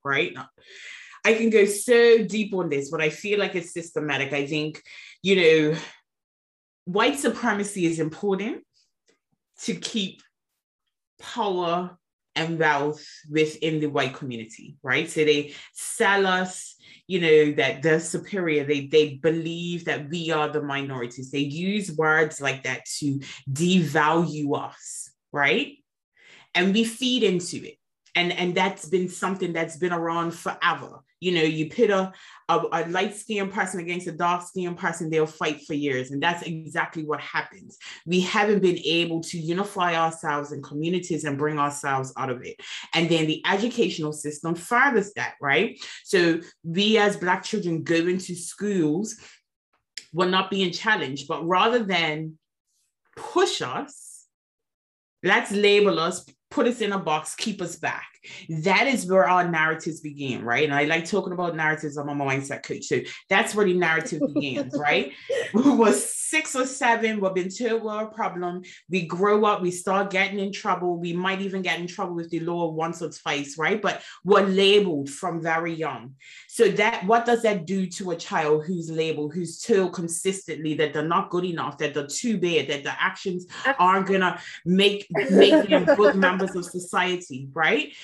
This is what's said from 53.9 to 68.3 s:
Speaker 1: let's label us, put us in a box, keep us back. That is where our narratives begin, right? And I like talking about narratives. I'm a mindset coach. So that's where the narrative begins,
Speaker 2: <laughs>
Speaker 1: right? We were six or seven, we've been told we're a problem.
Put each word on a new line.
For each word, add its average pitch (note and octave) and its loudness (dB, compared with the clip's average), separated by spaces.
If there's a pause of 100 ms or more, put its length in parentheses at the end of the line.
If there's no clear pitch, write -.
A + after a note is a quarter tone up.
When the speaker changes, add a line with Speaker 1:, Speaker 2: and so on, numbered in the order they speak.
Speaker 1:
let's G#3+ 2
label G3+ 6
us, E3+ -2 (260)
put A#3+ 0
us A#3+ 0
in G3+ 0
a F#3+ -2
box, D#3 -2
keep F#3+ -6
us E3+ -8
back. - -6 (420)
That F#3 2
is G#3+ 0
where F#3+ 6
our F3+ 4
narratives D#3+ 0
begin, C#3 -6
right? A#2+ 2
And D3 2
I C#3+ 2
like E3 0
talking F#3 -2
about E3+ -2
narratives. D#3 -2
I'm C#3+ -6
a D3 -6
mindset C#3 -4
coach. - -8
So C3 0 (300)
that's G3+ 2
where G3+ 2
the F3+ 4
narrative D#3+ 0 (120)
begins, C#3 -2
Speaker 2:
<laughs> D3 -4
Speaker 1:
right? D#3 0 (420)
We C4 6
were A3 6
six - -2
or C4 0
seven, A3+ 0
we've F#3 0
been F3+ -2
told A3+ -2
we're G#3+ -6
a G#3+ -6
problem. F3+ -6 (280)